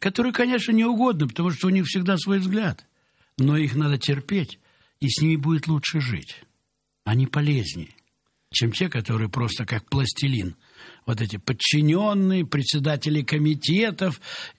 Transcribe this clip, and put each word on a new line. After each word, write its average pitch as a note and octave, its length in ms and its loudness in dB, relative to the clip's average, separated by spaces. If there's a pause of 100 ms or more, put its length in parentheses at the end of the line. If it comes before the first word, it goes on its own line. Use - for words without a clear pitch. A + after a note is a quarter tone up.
которые, A#3 320 0
конечно, A#3+ 400 0
не A3 120 4
угодно, A3+ 440 2
потому E3+ 240 0
что F3+ 160 -2
у - 20 4
них F#3+ 160 2
всегда F#3 300 0
свой G3 240 0
взгляд. F#3+ 440 -2 (540)
Но C#3+ 180 4
их C#3+ 200 0
надо D3 200 2
терпеть, C#3+ 600 -2 (400)
и C#3+ 100 0
с A#2 140 -2
ними D#3+ 140 4
будет D3+ 320 0
лучше D#3 320 -2
жить. A#2+ 420 -6 (640)
Они B2 240 2
полезнее, C#3 640 -2 (580)
чем A#2 200 0
те, F3+ 160 -2
которые A2 400 -2
просто A2+ 380 -4
как A2 220 -6
пластилин. B2+ 680 -2 (500)
Вот A2 140 -2
эти G#2 160 -4
подчиненные, F3+ 1080 2
председатели D3 760 0
комитетов, D#3 1000 0 (380)